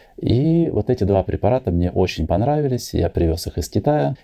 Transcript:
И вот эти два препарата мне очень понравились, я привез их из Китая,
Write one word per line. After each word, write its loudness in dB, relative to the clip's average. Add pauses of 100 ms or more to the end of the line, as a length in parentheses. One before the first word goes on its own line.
(180)
И 2
вот -2
эти 0
два 4
препарата 0
мне 2
очень 0
понравились, 0
я 0
привез -2
их -8
из -6
Китая, 0